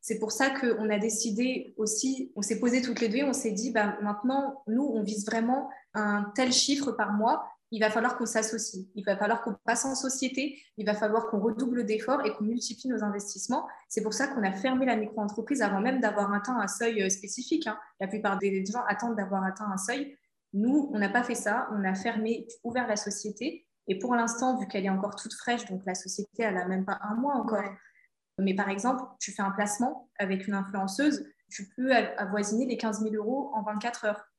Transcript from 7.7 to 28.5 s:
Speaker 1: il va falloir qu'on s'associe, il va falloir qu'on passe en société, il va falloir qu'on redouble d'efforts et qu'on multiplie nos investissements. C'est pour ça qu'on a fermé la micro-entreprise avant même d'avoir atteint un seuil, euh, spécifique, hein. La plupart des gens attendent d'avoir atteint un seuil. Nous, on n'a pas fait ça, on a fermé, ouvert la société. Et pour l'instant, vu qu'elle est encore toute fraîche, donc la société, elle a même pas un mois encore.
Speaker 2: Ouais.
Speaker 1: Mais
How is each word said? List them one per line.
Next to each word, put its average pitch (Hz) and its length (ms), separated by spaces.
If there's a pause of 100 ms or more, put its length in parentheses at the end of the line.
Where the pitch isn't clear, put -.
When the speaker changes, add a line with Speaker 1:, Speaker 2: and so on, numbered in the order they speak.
Speaker 1:
il 220 80
va 214 100
falloir 233 280
qu'on 240 80
s'associe, 214 680
il 202 120
va 196 120
falloir 208 240
qu'on 202 220
passe 233 220
en 269 100
société, 262 640 (160)
il 214 80
va 208 80
falloir 220 360
qu'on 214 100
redouble 233 460
d'efforts 214 400
et 214 80
qu'on - 100
multiplie 233 460
nos 220 140
investissements. 208 640 (220)
C'est - 160
pour 214 100
ça 269 140
qu'on 247 160
a 190 80
fermé 262 340
la 233 120
micro-entreprise 214 640
avant 196 180
même 254 220
d'avoir 208 320
atteint 226 260
un 196 80
seuil, 226 340
euh, 190 80
spécifique, 240 580
hein. 214 120 (220)
La 196 60
plupart 208 300
des 190 280
gens 226 220
attendent 220 280
d'avoir 196 300
atteint 196 260
un 190 60
seuil. 277 380 (380)
Nous, 247 400
on 214 40
n'a 196 120
pas 240 140
fait 240 120
ça, 226 380
on 202 100
a 185 100
fermé, 220 540 (160)
ouvert 240 240
la 214 80
société. 214 720 (200)
Et 190 120
pour 240 160
l'instant, 233 420
vu 202 80
qu'elle 196 200
est 196 40
encore 190 280
toute - 160
fraîche, 240 320
donc 185 200
la 180 80
société, 190 500
elle 202 120
a 180 100
même 190 200
pas 196 160
un 214 140
mois 277 200
encore. 220 240
Speaker 2:
Ouais. 196 180 (600)
Speaker 1:
Mais 190 160